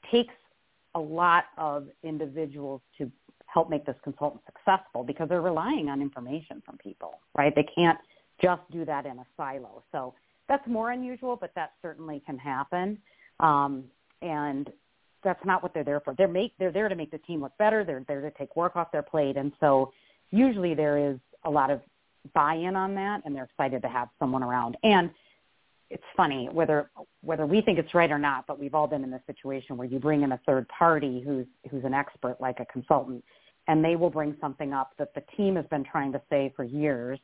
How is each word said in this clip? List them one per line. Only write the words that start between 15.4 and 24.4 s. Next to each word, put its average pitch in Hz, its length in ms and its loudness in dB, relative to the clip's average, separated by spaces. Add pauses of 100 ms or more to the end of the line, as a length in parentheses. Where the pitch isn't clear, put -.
not 185 160 2
what 180 120 -6
they're 156 100 -2
there 143 160 0
for. 135 180 -8
They're 190 100 6
make, 185 320 0
they're 185 120 0
there 202 180 0
to 190 60 -2
make 156 160 -8
the 160 80 -12
team 160 220 -6
look 139 160 -10
better. 214 280 4
They're 135 220 -6
there 139 140 -4
to 151 100 -8
take - 240 -10
work 170 200 0
off 170 160 -2
their 147 120 -2
plate. 139 340 0
And 139 220 -4
so 135 340 4 (380)
usually 202 420 4
there 147 240 2 (140)
is 131 60 -4 (280)
a 160 40 -2
lot 139 200 4
of 139 120 0 (520)
buy-in 165 420 2
on 190 200 -2
that, 202 280 -4
and 147 100 -6
they're 135 120 -8
excited 131 380 -2
to 131 40 -4
have 120 300 -4
someone 131 260 -2